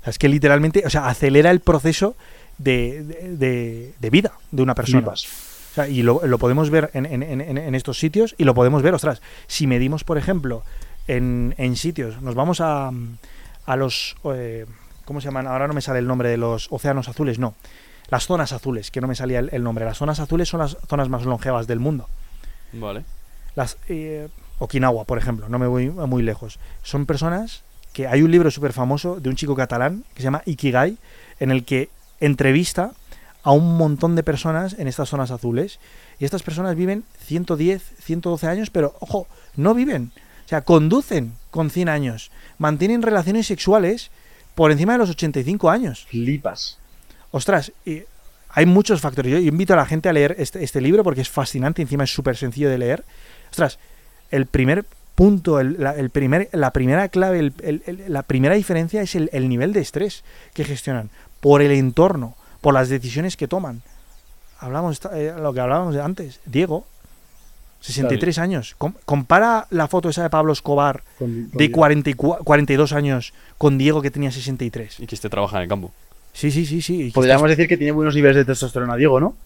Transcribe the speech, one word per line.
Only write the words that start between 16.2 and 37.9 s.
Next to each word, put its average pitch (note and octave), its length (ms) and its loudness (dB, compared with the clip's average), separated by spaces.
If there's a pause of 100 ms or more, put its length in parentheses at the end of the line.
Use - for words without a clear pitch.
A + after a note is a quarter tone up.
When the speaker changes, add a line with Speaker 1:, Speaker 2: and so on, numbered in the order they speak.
Speaker 1:
de A#2 80 0
los A#2 320 -4
océanos C3+ 380 -2
azules, B2 300 -4
no. A#2+ 160 -4 (560)
Las A#2+ 160 -2
zonas D#3+ 280 -2
azules, A#2 360 -8
que B2+ 120 -6
no C3 40 -4
me C3 80 -4
salía B2+ 240 -4
el, B2 140 -4
el B2 100 -4
nombre. A#2 220 -4
Las A2+ 140 -6
zonas D3 200 -4
azules D#3+ 300 -2
son E3 120 -4
las D3 180 -4 (100)
zonas C#3 220 -2
más B2 160 -4
longevas B2 400 -2
del A#2 120 -4
mundo. C3 300 -4 (640)
Speaker 3:
Vale. G#2+ 320 -10 (500)
Speaker 1:
Las, B2+ 220 -6 (140)
eh, D#3 380 -8 (300)
Okinawa, B2+ 460 0
por A#2+ 140 -4
ejemplo, A2 320 -4
no B2 80 -2
me B2+ 80 0
voy B2+ 240 0
muy C3 320 -2
lejos. A2 360 -6 (240)
Son C#3+ 220 -4
personas E3 580 -4 (300)
que, C3+ 140 -6
hay C3 160 6
un D#3+ 80 8
libro E3+ 200 6
súper C#3 220 -4
famoso C#3+ 480 -2
de G3 80 -4
un F3+ 80 -2
chico C#3+ 180 -2
catalán C3 500 -2 (100)
que C3 80 -12
se - 20 -8
llama C#3 220 -2
Ikigai, C#3+ 500 0 (420)
en C3 120 0
el C3 140 0
que C3+ 260 -2 (280)
entrevista D3+ 760 2 (500)
a C#3+ 100 4
un E3+ 240 4
montón E3 400 2
de E3 60 0
personas D#3+ 560 -4
en D3 100 -4
estas - 220 -6
zonas C3+ 200 -4
azules. B2 480 -4 (400)
Y C#3 60 -4
estas E3 180 -4
personas E3+ 340 -4
viven F#3+ 280 -2 (180)
ciento E3+ 340 -4
diez, F#3 260 0 (200)